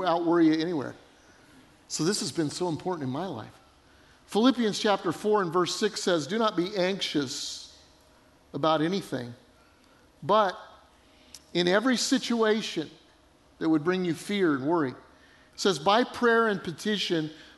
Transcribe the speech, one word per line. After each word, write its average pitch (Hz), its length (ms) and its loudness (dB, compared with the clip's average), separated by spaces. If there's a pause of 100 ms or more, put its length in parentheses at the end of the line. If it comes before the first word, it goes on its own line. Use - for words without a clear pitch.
out-worry 170 440 4
you 160 120 2
anywhere. 151 360 -4 (880)
So - 160 -6
this 196 180 0
has 165 120 -6
been 151 180 -2
so 180 180 -4
important 165 360 -4
in 127 60 -4
my 151 160 -6
life. 117 260 -10 (760)
Philippians 233 520 2
chapter 196 340 0
four 208 300 2
and 170 100 -2
verse 180 240 2
six - 260 -2
says, 170 240 2
"Do 196 120 -2
not 214 180 0
be 180 200 -2
anxious - 1000 -4 (800)
about 156 260 2
anything, 147 540 -4 (880)
but 196 360 2 (920)
in 175 160 2
every 214 300 2
situation 220 920 0 (680)
that 160 100 -2
would 160 160 2
bring 185 180 0
you 170 120 -2
fear 185 400 0
and 131 120 -4
worry," 156 240 0
it 127 60 -10 (600)
says, 185 220 0
"by 202 260 4
prayer 233 440 2
and 196 160 -2
petition, 170 640 -2 (280)